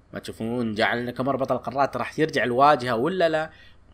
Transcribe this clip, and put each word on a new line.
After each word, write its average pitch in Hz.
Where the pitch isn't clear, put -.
ما -
تشوفون 113
جعل 110
ناكامورا 127
بطل 131
القارات 131
راح 117
يرجع 147
الواجهة 127
ولا 170
لا؟" 160